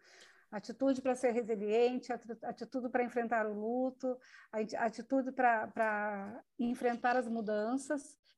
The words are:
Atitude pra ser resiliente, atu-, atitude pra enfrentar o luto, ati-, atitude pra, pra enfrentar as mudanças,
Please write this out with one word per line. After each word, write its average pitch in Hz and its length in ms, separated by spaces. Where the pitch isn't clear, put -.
Atitude 262 500
pra 254 140
ser 247 160
resiliente, 226 800
atu-, 226 320
atitude 240 460
pra 247 140
enfrentar 233 420
o 214 80
luto, 254 640
ati-, 220 240
atitude 254 560
pra, 233 360
pra 208 760
enfrentar 240 580
as 240 120
mudanças, 226 920